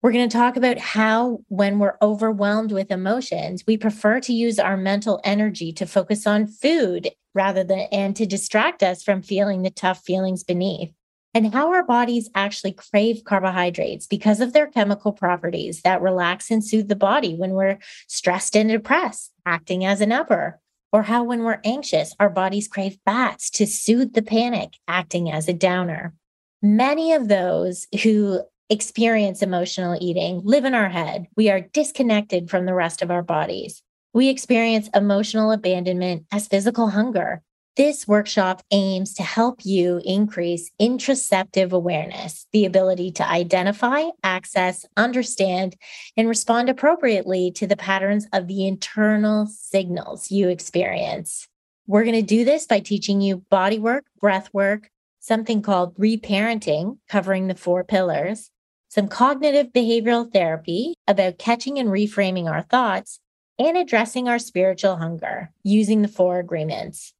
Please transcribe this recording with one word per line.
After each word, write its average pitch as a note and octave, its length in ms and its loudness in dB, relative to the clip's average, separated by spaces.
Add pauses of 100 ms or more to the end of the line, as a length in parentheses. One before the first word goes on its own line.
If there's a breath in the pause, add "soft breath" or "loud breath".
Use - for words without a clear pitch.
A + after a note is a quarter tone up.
We're A#3+ 80 6
gonna A#3+ 160 2
talk A#3+ 300 2
about B3 180 2
how, A3 600 0 (100)
when G3+ 300 0
we're G3+ 240 2
overwhelmed G#3+ 720 0
with G3 180 -4
emotions, F#3 760 -4
we A3 120 2
prefer G#3+ 420 0
to B3+ 140 -4
use A3+ 240 0
our F#3+ 180 2
mental G3 480 0
energy G3 480 0
to F3+ 140 -6
focus G3+ 400 -2
on G#3 200 2
food G#3+ 640 0 (260)
rather F#3+ 300 0
than, F#3+ 260 -2
and G3 260 -2
to A3 100 -2
distract G#3+ 560 0
us F3+ 200 0
from F#3+ 200 0
feeling G3 400 -2
the F#3 80 -2
tough F#3 320 -2
feelings F#3 420 -4
beneath. F3 460 -4 (420)
And A3 220 2
how D4+ 180 2
our F4+ 100 4
bodies A#3+ 520 0
actually G3 380 -2
crave G#3+ 520 0
carbohydrates F#3 840 -2
because G#3 360 2
of B3 100 -2
their D4+ 140 6
chemical G3+ 440 0
properties F3 680 -4
that F3+ 220 2
relax F3+ 480 0
and A3 120 2
soothe G#3+ 260 0
the G3+ 80 0
body G3+ 380 2
when F#3 180 -4
we're F#3+ 260 0 (280 loud breath)
stressed - 480 -2
and G#3+ 140 4
depressed, A3+ 640 -2 (140)
acting F3+ 400 -2
as G3 160 2
an G#3+ 100 2
upper. A3 480 0 (320)
Or G#3 120 4
how, A#3 200 0
when A#3 200 -4
we're A3+ 200 -2
anxious, G#3+ 560 -2
our G3+ 80 6
bodies F#3+ 400 -2
crave G3 380 -6
fats A3+ 460 -2
to G#3 140 0
soothe A#3 460 0
the A3+ 80 0
panic, A3 540 -2 (120)
acting F3 460 -2
as D#3 160 -4
a F3+ 60 0
downer. F3+ 580 -2 (480)
Many C#4 540 2
of B3+ 140 0
those F3+ 580 0 (160)
who G#3 400 2 (280)
experience G#3+ 720 0
emotional F3+ 580 -2
eating F3 420 -2
live B3 220 2
in C4 100 0
our G#3+ 140 2
head. F3 380 -6 (100)
We G#3+ 140 4
are F#3+ 100 2
disconnected G#3 880 0
from F3+ 160 0
the F#3 80 -2
rest E3+ 300 -2
of F3 80 -4
our F3 120 0
bodies. - 600 -4 (320)
We B3+ 160 4
experience A3+ 640 0
emotional G#3 580 2
abandonment F3+ 800 -2
as G#3 160 -4
physical A3 400 2
hunger. G#3 540 -2 (340)
This C#4+ 320 2
workshop G#3 600 2
aims G3 440 0
to - 80 -8
help A#3 440 -2
you F3+ 360 2
increase F3+ 680 -2 (100)
interoceptive G3+ 920 0
awareness, E3+ 800 -4
the G#3+ 120 4
ability F#3 480 2
to - 160 -2
identify, F#3+ 760 2 (180)
access, F#3 640 -2 (100)
understand, G3 800 0 (400 loud breath)
and A3+ 100 2
respond A#3 440 0
appropriately A#3 840 2
to G3 140 -6
the G3+ 100 2
patterns G3 560 0
of F#3+ 140 -2
the F#3+ 200 -2
internal G#3+ 800 0
signals F3+ 840 -6
you G3 180 2
experience. - 1000 -4 (380)
We're G#3 180 4
gonna A3+ 180 2
do A3 240 2
this D4+ 200 2
by G#3 140 2
teaching G3+ 400 -2
you G3 300 0
body G3 280 2
work, A#3 280 -2 (160)
breath G3 320 2
work, G3+ 340 -2 (320)
something A3+ 400 0
called F3+ 380 0
reparenting, G#3+ 1000 0 (140)
covering F#3+ 380 0
the F#3 60 -2
four F3+ 300 -2
pillars, F#3 680 -2 (400)
some G3+ 180 0
cognitive C#4 640 2
behavioral A#3 600 2
therapy E3+ 600 0 (140)
about G3 280 2
catching A#3+ 440 -4
and A#3+ 80 0
reframing F#3+ 600 -2
our D#3 140 -2
thoughts, G#3+ 560 -2 (400)
and D#4+ 180 2
addressing B3 520 0
our A#3+ 100 0
spiritual F#3+ 560 0
hunger E3 560 -8 (140)
using G#3 380 2
the G#3 40 0
four F#3 320 0
agreements. D#3+ 800 -8